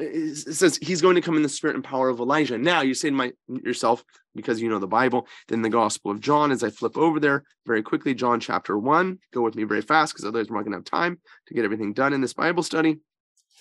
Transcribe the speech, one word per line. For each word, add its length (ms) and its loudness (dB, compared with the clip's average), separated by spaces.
it 360 -6
says 460 2
he's 180 -2
going 140 6
to 60 4
come 160 0
in 80 4
the 40 0
spirit 280 -4
and 80 -6
power 240 0
of 100 -2
Elijah. 400 0
Now 240 2
you 120 2
say 160 -2
to 40 0
my, 180 -2
yourself, 560 -2
because 260 -4
you 80 -2
know 120 0
the 80 -4
Bible, 400 2
then 160 -2
the 60 0
Gospel 420 0
of 100 -4
John, 300 2
as 140 0
I 60 -2
flip 260 -6
over 240 2
there 240 2
very 160 0
quickly, 320 -2
John 260 0
chapter 360 -2
one, 420 2
go 100 -2
with 120 0
me 80 -6
very 200 0
fast, 340 2
'cause 80 -10
otherwise 260 -4
we're 60 -6
not 80 -4
gonna 140 -4
have 60 -14
time 360 -2
to 80 -16
get 100 0
everything 280 -4
done 200 0
in 80 0
this 140 -2
Bible 300 0
study. 340 0